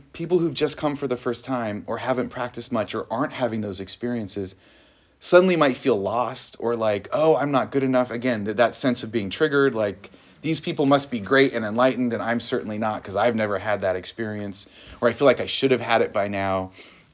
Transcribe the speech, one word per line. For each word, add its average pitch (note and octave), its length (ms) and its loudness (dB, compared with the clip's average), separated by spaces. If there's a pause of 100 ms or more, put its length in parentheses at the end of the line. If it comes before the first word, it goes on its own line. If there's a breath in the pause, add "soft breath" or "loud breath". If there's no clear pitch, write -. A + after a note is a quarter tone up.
(120)
people E3 260 0
who've E3 160 0
just D3 220 0
come D3 200 -2
for C#3 100 -4
the B2 100 -2
first A#2+ 280 -6
time A#2 420 -4
or A2+ 120 -6
haven't B2 300 -2
practiced B2 440 -8
much A2 220 -2
or A2 160 -6
aren't C#3 220 -2
having A2+ 280 -2
those G2 200 -6
experiences G2+ 760 -6 (640 soft breath)
suddenly F3+ 360 8
might C#3 200 4
feel B2 220 2
lost A2+ 600 -2
or A#2 180 -2
like, G#2+ 360 0
"Oh, D#3 240 4
I'm C#3+ 140 -2
not A#2+ 200 0
good C3+ 120 0
enough." B2+ 280 2
Again, A#2+ 340 -2
th-, G#2+ 120 -4
that A2+ 180 4
sense - 280 0
of G#2+ 100 -8
being G#2 180 -4
triggered, C#3 440 2
like, G#2 360 -4 (320 soft breath)
"These D#3 180 -2
people D#3+ 240 -2
must C#3 260 4
be A#2+ 100 -4
great C3+ 320 4
and A2+ 120 -4
enlightened, A#2+ 480 0
and G#2+ 100 -4
I'm A#2 180 -2
certainly G#2+ 380 -4
not G#2+ 240 -4
'cause G2 140 -10
I've A2+ 200 2
never G#2 220 0
had G2+ 220 -2
that F#2 160 0
experience," G#2 720 -8 (340 loud breath)
or, A#2+ 80 4
"I A#2+ 40 4
feel C#3+ 140 0
like B2 140 6
I - 60 -4
should - 240 0
have B2 100 4
had A#2 220 2
it - 100 -2
by G2+ 160 0
now." F#2+ 440 -2 (420 loud breath)